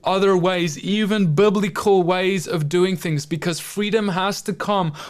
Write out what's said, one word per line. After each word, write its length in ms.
other 320
ways, 420
even 560
biblical 720
ways 420
of 220
doing 280
things, 300
because 320
freedom 520
has 320
to 100
come 400